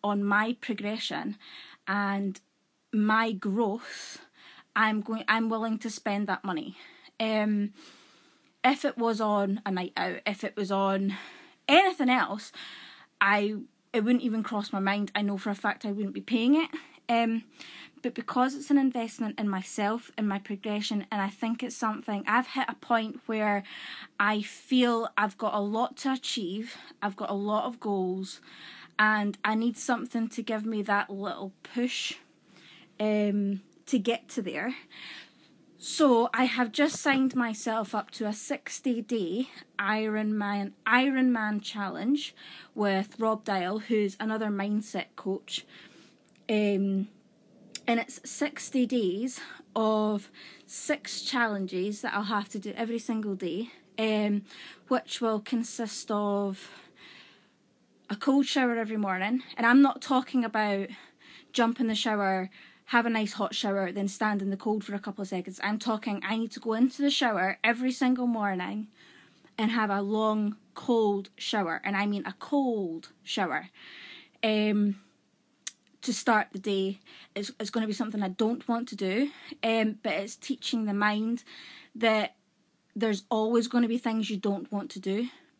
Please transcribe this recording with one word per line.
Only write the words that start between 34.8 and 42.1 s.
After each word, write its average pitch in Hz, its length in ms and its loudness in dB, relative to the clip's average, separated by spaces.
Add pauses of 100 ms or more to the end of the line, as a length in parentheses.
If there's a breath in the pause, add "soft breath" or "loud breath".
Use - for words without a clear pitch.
So 247 520 6
I 254 120 2
have 240 280 2
just 294 260 2
signed 262 380 2
myself 220 600 -2
up - 160 -4
to 214 160 -4
a 208 60 -2
sixty-day 226 1160 -2 (300 loud breath)
Ironman, 214 920 0 (120)
Ironman 247 800 4
challenge 208 720 -2 (400 loud breath)